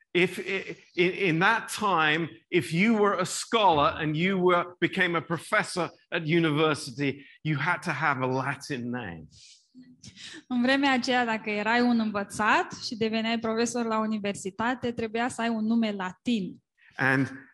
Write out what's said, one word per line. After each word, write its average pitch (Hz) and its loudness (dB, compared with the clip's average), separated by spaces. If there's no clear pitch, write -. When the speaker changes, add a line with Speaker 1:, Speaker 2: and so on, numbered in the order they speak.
Speaker 1:
If 175 2
i-, 190 -8
in, 180 2
in 160 2
that 220 2
time, 160 2
if 165 0
you 208 4
were 196 2
a 185 0
scholar 165 2
and 151 -2
you 185 0
were, 175 2
became 170 0
a 156 -2
professor 170 -2
at 170 -4
university, 151 0
you 151 -2
had 165 -2
to 170 -6
have 139 0
a 127 0
Latin 131 -4
name. 87 -8
Speaker 2:
În 247 0
vremea 269 4
aceea, 247 0
dacă 220 -4
erai 214 2
un 240 4
învățat 220 0
și - -10
deveneai 220 -2
profesor 233 -2
la 220 0
universitate, 220 -4
trebuia 233 -4
să 247 -8
ai 233 0
un 220 -2
nume 226 2
latin. 190 -4
Speaker 1:
And 135 2